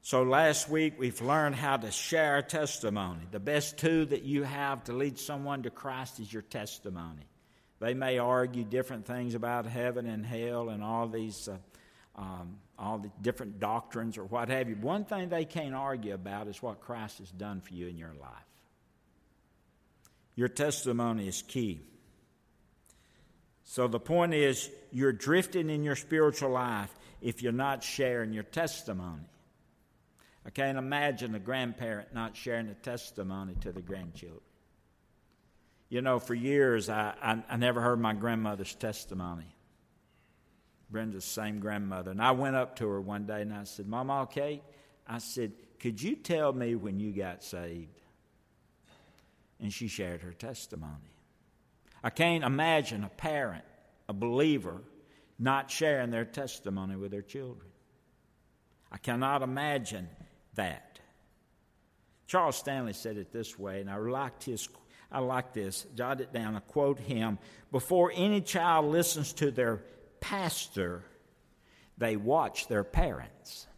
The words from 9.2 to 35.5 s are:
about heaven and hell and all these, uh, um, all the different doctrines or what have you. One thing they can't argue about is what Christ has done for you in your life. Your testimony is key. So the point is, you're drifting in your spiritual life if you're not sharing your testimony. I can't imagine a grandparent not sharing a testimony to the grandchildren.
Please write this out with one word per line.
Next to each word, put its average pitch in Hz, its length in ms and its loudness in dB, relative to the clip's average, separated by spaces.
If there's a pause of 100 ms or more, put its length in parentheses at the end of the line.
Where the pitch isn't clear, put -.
about 120 300 0
heaven 120 400 -2
and 110 200 -4
hell 117 440 -2
and 104 140 -4
all 113 240 0
these, 110 400 -6
uh, 98 100 -8 (580)
um, 92 420 -10 (200)
all 107 200 -2
the 101 140 -6 (100)
different 104 400 -2
doctrines 113 560 -2
or 98 80 -8
what 117 240 -2
have 131 180 2
you. 113 80 -4
One 160 300 0
thing 190 240 -4
they 165 160 0
can't 151 280 -6
argue 131 400 -2
about 98 360 -6
is 98 120 -10
what 107 200 -6
Christ 110 380 -8
has 95 120 -16
done 98 300 -6
for - 120 -16
you 87 140 -6
in 87 100 -10
your 82 220 -12
life. 67 100 -16 (2000)
Your 123 140 2
testimony 120 800 0
is 95 140 -4
key. 104 360 -2 (1800)
So 127 240 2
the 117 140 2
point 170 320 4
is, 143 360 4 (220)
you're 131 220 4
drifting 160 560 2
in 151 140 0
your 147 120 0
spiritual 147 540 4
life 120 440 0 (280)
if 117 200 -2
you're 120 120 2
not 135 300 0
sharing 120 500 0
your 107 100 -4
testimony. 92 840 -4 (1160)
I 113 40 -12
can't 135 280 0
imagine 131 580 0
a 107 40 -4
grandparent 117 760 -4
not 113 220 -6
sharing 117 320 -4
a 104 60 -10
testimony 95 880 -6
to 98 100 -6
the 90 100 -8
grandchildren. 87 600 -12 (1500)